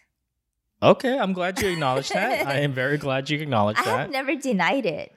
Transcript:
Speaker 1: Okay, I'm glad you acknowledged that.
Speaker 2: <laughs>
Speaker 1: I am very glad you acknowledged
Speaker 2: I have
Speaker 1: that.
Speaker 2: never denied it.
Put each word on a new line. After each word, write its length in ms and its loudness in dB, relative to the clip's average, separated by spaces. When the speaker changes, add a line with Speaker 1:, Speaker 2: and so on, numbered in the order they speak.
Speaker 1:
Okay, 340 4
I'm 140 0
glad 300 -2
you 80 0
acknowledged 440 0
that. 340 0
Speaker 2:
<laughs> 80 -2
Speaker 1:
I 40 -
am 140 0
very 240 0
glad 320 -2
you 100 -2
acknowledged 400 2
Speaker 2:
I 40 0
have 160 0
Speaker 1:
that. 120 -6
Speaker 2:
never 240 -2
denied 500 0
it. 320 -6